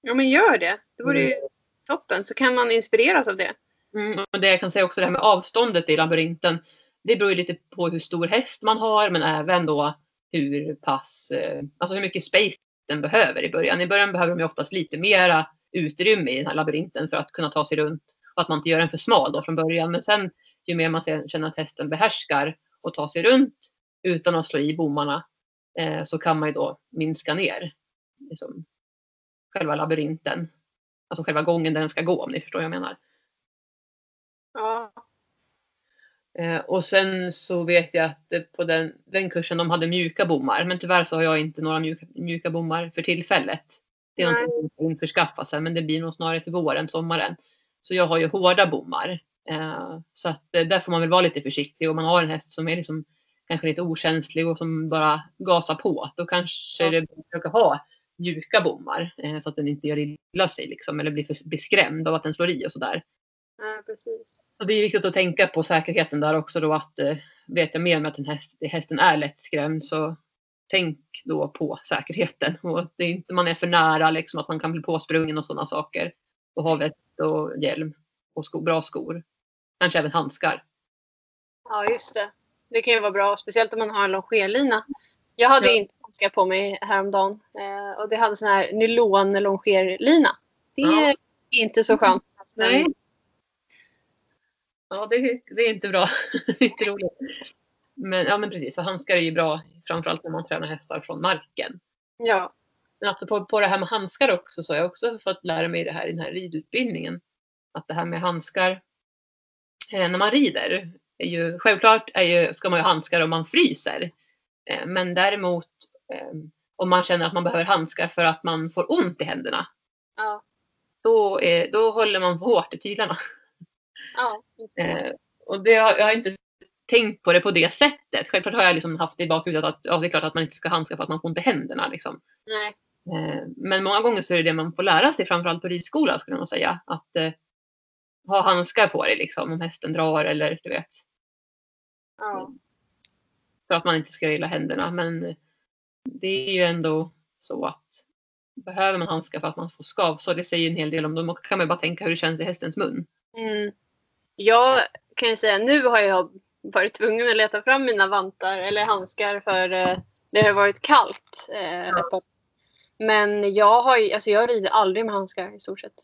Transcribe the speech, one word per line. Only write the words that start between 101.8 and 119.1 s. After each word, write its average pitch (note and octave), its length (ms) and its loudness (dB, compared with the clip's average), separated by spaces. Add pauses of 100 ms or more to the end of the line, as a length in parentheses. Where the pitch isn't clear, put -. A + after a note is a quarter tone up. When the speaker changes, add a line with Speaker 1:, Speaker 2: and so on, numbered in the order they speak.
Speaker 1:
Ja. G3+ 360 0 (460)
Speaker 2:
Men G#3 100 -2
alltså F#3+ 180 -8
på, G3+ 180 -2
på G#3+ 140 0
det G3+ 80 4
här G3 120 2
med F3+ 80 -4
handskar G#3+ 440 0
också, F3 320 -4
så D#3 100 -6
har D3 40 0
jag E3+ 80 2
också A3 340 -4
fått F#3+ 260 -4
lära E3 220 -2
mig E3+ 160 -4
det E3 80 -6
här D#3+ 160 -8
i - 40 -6
den E3 80 -8
här D3 120 -8
ridutbildningen. F3 920 -6 (500)
Att - 160 -14
det D#3 60 -10
här E3+ 120 -4
med E3+ 140 -6
handskar, F3+ 520 -2 (1200)
eh, F3+ 180 0
när F#3 60 0
man G#3 140 2
rider, G3+ 600 0 (260)
är - 100 -6
ju, E3+ 320 -4
självklart A3 540 4
är F#3+ 100 2
ju, E3+ 300 4
ska - 160 -6
man F3 100 2
ju E3 40 0
ha F#3+ 60 4
handskar E3 340 0
om D#3+ 60 0
man E3 160 -2
fryser. - 640 0 (540)
Eh, - 200 -6
men F3+ 280 -2
däremot, F#3 540 0 (460)
eh, - 180 -12 (440)
om F#3 140 -2
man F3+ 140 4
känner E3+ 220 2
att E3+ 80 -4
man F3 100 -2
behöver E3+ 220 0
handskar F3 420 0
för E3+ 180 0
att E3 180 0
man E3 280 -4
får - 200 -2
ont G3 300 0